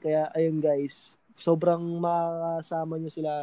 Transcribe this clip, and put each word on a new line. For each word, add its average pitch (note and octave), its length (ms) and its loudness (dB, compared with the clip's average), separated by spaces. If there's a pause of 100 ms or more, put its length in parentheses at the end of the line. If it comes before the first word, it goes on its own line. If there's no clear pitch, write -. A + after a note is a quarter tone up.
Kaya, D#3 220 2 (120)
ayun, D#3+ 240 2
guys, C#3+ 540 2 (240)
sobrang E3+ 420 2
makakasama E3 1160 -4
nyo D#3+ 160 -8
sila. D#3 200 -4 (100)